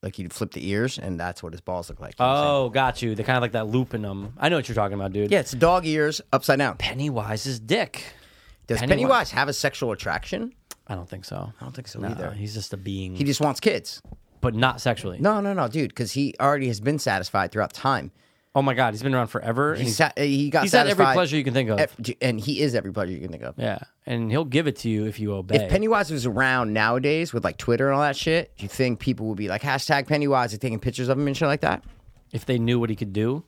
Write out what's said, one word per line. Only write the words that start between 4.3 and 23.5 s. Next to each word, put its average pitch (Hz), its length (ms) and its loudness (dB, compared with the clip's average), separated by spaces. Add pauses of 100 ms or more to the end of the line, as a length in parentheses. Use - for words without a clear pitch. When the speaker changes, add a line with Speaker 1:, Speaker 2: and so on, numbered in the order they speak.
Speaker 2:
I 147 100 2
know 170 80 2
what 135 120 -2
you're 117 80 -6
talking 101 180 0
about, 98 180 -4
dude. 104 200 0
Speaker 1:
Yeah, 196 80 6
it's 127 120 -6
dog 165 320 4
ears 156 360 0 (120)
upside 135 260 4
down. 135 200 2
Speaker 2:
Pennywise's 120 800 -4
dick. 165 440 -2 (640)
Speaker 1:
Does 117 100 0
Speaker 2:
Pennywi- 120 100 -2
Speaker 1:
Pennywise 233 440 4
have 139 160 2
a 147 40 -2
sexual 135 400 -2
attraction? 190 600 -4 (340)
Speaker 2:
I - 80 -8
don't 90 140 -10
think 98 160 -12
so. 95 360 -8
Speaker 1:
I 123 40 -12
don't 127 100 -12
think 127 140 -14
so - 120 -12
Speaker 2:
Nah, 95 120 -6
Speaker 1:
either. 87 200 -6
Speaker 2:
he's 104 220 -8
just 107 180 -8
a 101 40 -8
being. 95 400 -6
Speaker 1:
He 139 80 0
just 139 160 0
wants 143 200 0
kids. - 400 -2 (400)
Speaker 2:
But 120 140 0
not 123 260 2
sexually. 101 400 -2
Speaker 1:
No, 208 200 4
no, 202 120 -2
no, 170 140 0
dude, 131 280 -2
'cause 117 180 -4
he 139 280 -2
already 139 280 2
has 110 120 -2
been 143 200 0
satisfied 98 500 0
throughout 104 220 0
time. 120 400 -2 (420)
Speaker 2:
Oh 139 80 4
my 135 100 2
God, 120 220 2
he's 110 80 -8
been 135 120 0
around 123 120 2
forever, 123 460 0
and - 100 -4
Speaker 1:
He's 127 60 0
Speaker 2:
he's, 107 100 0
Speaker 1:
sa-, 160 180 4
he 143 320 2
got 151 140 2
Speaker 2:
he's 196 100 0
had 240 140 6
every 202 60 4 (120)
Speaker 1:
satisfied 135 100 6
Speaker 2:
pleasure 165 220 2
you 147 80 2
can 131 80 0
think 123 160 2
of. 104 100 2
Speaker 1:
ev-, - 220 2
j-, 113 220 -6
and 123 180 0
he 135 220 -2
is 135 120 2
every 98 160 0
pleasure 92 220 -2
you 78 80 -8
can 87 100 -8
think 80 120 -12
of. 62 160 -10